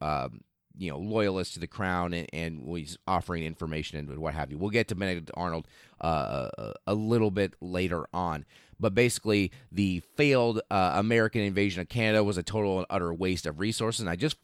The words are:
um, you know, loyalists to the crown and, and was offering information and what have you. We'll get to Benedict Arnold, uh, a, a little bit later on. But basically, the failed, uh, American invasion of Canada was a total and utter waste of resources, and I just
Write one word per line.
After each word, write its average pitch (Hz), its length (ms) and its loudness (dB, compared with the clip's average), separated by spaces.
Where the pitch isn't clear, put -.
um, 65 400 -4
you 90 140 -6
know, 69 60 -6
loyalists 98 560 -2
to - 80 -12
the 85 60 -8
crown 90 460 -2
and, 85 200 -6
and 82 320 -6
was 80 320 -8
offering 87 360 0
information 80 540 -6
and 73 220 -8
what 78 140 -4
have 73 180 -4
you. 73 60 -8
We'll 95 120 -2
get 110 200 0
to 107 60 -4
Benedict 90 380 -4
Arnold, 82 320 -4
uh, 67 560 0
a, 53 160 -8
a 95 60 2
little 110 380 2
bit 98 300 0
later 90 520 -2
on. 82 300 -2
But 101 140 2
basically, 107 560 4
the 92 260 2
failed, 123 460 4
uh, 92 240 4
American 110 460 4
invasion 98 400 2
of - 80 -8
Canada 110 340 4
was 101 140 0
a 85 60 -2
total 101 340 0
and 90 120 -2
utter 87 240 0
waste 90 320 0
of 76 140 -4
resources, 110 400 0
and 104 100 -2
I 85 60 0
just 123 280 -2